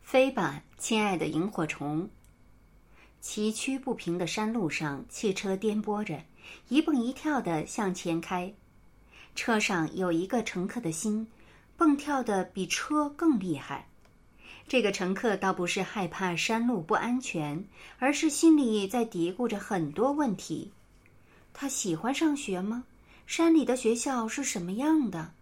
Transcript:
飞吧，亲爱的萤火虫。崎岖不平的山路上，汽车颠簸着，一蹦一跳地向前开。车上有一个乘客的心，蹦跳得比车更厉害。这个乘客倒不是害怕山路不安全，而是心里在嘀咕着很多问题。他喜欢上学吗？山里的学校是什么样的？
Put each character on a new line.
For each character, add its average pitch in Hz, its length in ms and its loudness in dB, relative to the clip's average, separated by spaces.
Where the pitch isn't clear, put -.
飞 269 160 6
吧， 151 320 -2
亲 220 220 0
爱 202 160 2
的 156 100 -2
萤 160 240 0
火 170 160 -2
虫。 156 420 -4
崎 214 320 -2
岖 269 240 -2
不 262 160 -4
平 170 240 -2
的 180 120 -2
山 214 240 -2
路 208 180 0
上， 143 380 -4
汽 196 260 -2
车 190 220 -2
颠 208 260 0
簸 208 220 -2
着， 156 180 -8
一 262 120 4
蹦 294 220 2
一 240 100 -2
跳 285 280 -2
地 165 260 -2
向 196 260 -2
前 170 280 -2
开。 180 340 -4
车 220 240 2
上 180 380 0
有 180 160 0
一 165 120 2
个 226 200 0
乘 185 240 -4
客 240 120 -6
的 160 120 -4
心， 214 340 -2
蹦 302 200 6
跳 285 260 -2
得 202 220 0
比 185 200 -6
车 302 440 0
更 294 320 2
厉 170 180 -2
害。 - 300 -10
这 254 120 2
个 208 120 2
乘 190 200 -2
客 202 240 0
倒 190 160 0
不 180 140 -2
是 185 160 -2
害 185 240 -4
怕 175 300 -4
山 226 280 0
路 240 160 2
不 156 140 0
安 247 260 0
全， 156 440 -4
而 262 140 2
是 294 180 2
心 320 260 8
里 220 300 4
在 233 180 0
嘀 180 280 -2
咕 233 160 -2
着 214 100 -2
很 175 320 -2
多 226 220 2
问 277 240 0
题。 - 340 -8
他 - 160 -6
喜 185 280 -2
欢 226 180 -2
上 294 220 4
学 185 260 -4
吗？ 226 220 -4
山 330 260 4
里 311 120 8
的 240 100 2
学 233 220 2
校 240 320 0
是 269 160 -4
什 220 180 -2
么 175 120 -4
样 285 360 2
的？ 160 320 -8